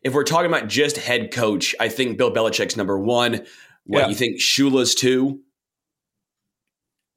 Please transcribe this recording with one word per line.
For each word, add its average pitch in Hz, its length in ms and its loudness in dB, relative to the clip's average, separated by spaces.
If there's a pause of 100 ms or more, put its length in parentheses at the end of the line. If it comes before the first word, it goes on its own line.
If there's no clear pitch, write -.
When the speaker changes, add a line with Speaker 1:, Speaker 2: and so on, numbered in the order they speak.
Speaker 1:
If 131 120 -2
we're 143 100 2
talking 165 260 2
about 135 180 0
just 143 280 0
head 120 340 -2
coach, 107 480 0
I 113 100 0
think 113 300 -2
Bill 123 140 2
Belichick's 110 440 0
number 98 220 -2
one. 117 480 0 (380)
What, 135 160 0
Speaker 2:
Yeah. 127 80 2
Speaker 1:
you 104 60 -4
think - 260 -2
Shula's 135 540 2
two? 131 460 0 (1800)